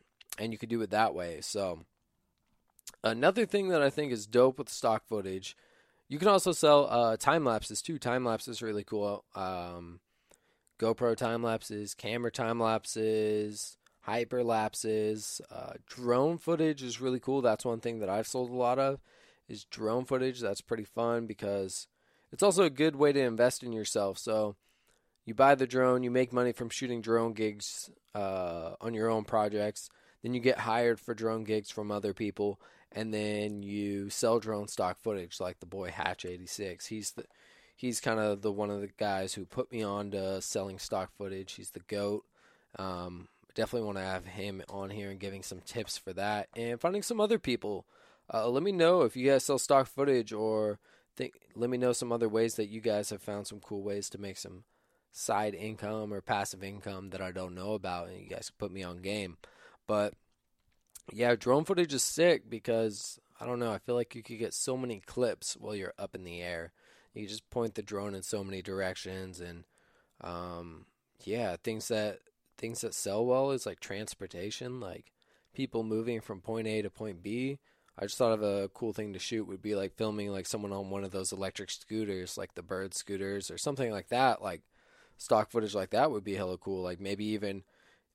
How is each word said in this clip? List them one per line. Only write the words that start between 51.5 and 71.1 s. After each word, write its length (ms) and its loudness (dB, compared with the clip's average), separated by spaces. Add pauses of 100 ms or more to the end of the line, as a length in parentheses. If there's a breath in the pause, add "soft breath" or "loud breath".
let 140 0
me 80 0
know 160 4
some 200 -2
other 160 4
ways 260 4
that 140 0
you 120 -8
guys 300 2
have 120 -8
found 240 -6
some 140 -12
cool 220 -6
ways 280 -2
to 80 -10
make 200 -10
some 260 -14 (480)
side 420 0
income 580 -6
or 80 -6
passive 440 -2
income 460 -10
that 100 -8
I 100 -6
don't 240 -8
know 200 -4
about, 340 -4
and 120 -14
you 80 -16
guys 220 -10
can 80 -20
put 140 -6
me 100 -8
on 160 -8
game. 380 -4 (500 loud breath)
But 280 2 (960)
yeah, 240 4
drone 280 4
footage 300 2
is 80 2
sick 480 4
because, 680 -2 (200)
I 60 -10
don't 140 -2
know, 120 0
I 60 -2
feel 160 -4
like 200 -2
you 80 -12
could 160 -12
get 140 -4
so 240 -2
many 240 -4
clips 560 -2
while 200 -8
you're 220 -6
up 160 -8
in 100 -12
the 180 -10
air. 300 -6 (420 soft breath)
You 120 -8
just 220 -10
point 280 -4
the 60 -6
drone 320 -6
in 80 -10
so 220 -6
many 160 -8
directions, 800 -6
and, 240 -12 (560 soft breath)
um, 680 -10 (360)